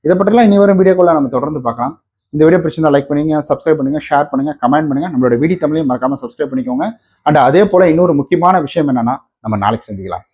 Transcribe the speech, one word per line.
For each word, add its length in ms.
இதை 120
பற்றிலாம் 320
இனி 140
வரும் 200
வீடியோக்குள்ள 360
நம்ம 200
தொடர்ந்து 280
பார்க்கலாம். 300
இந்த 100
வீடியோ 160
பிடிச்சிருந்தா 340
லைக் 140
பண்ணுங்க, 300
சப்ஸ்கிரைப் 300
பண்ணுங்க, 220
ஷேர் 200
பண்ணுங்க, 300
கமெண்ட் 300
பண்ணுங்க. 220
நம்மளோட 280
வி 100
டி 120
தமிழையும் 280
மறக்காம 320
சப்ஸ்கிரைப் 300
பண்ணிக்கோங்க. 320
And 100
அதே 140
போல 200
இன்னொரு 280
முக்கியமான 460
விஷயம் 260
என்னன்னா, 240
நம்ம 200
நாளைக்கு 260
சந்திக்கலாம். 440